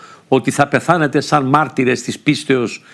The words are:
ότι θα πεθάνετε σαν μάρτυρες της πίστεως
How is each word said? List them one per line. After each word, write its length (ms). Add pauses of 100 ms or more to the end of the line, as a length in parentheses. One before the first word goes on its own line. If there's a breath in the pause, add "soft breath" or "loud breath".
(280 loud breath)
ότι 220
θα 160
πεθάνετε 540
σαν 240
μάρτυρες 580
της 160
πίστεως 760